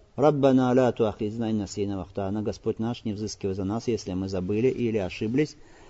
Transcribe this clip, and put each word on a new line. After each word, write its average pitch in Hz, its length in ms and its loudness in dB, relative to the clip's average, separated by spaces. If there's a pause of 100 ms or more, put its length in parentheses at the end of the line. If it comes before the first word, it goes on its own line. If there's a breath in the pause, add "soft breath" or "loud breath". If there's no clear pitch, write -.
(160)
"Раббана 131 580 6
ля 127 180 6
туахизна 110 580 -2
ин 110 80 0
насина 101 380 -4
ва 92 60 -4
ахтана". 98 400 -4
"Господь 107 360 -4
наш, 113 260 -4
не 110 80 -4
взыскивай 98 420 -6
за 98 100 -4
нас, 113 240 -4
если 107 260 -2
мы 92 140 -4
забыли 98 400 0
или 113 300 0
ошиблись". 113 580 -2 (340 soft breath)